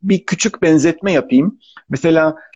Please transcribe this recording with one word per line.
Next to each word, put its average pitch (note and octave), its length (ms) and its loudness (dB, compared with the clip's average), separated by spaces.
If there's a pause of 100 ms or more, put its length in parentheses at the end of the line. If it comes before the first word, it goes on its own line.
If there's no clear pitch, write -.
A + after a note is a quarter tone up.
Bir F#3+ 240 -2
küçük - 360 -6
benzetme D#3+ 500 0
yapayım. C#3 480 0 (300)
Mesela D#3 460 0 (200)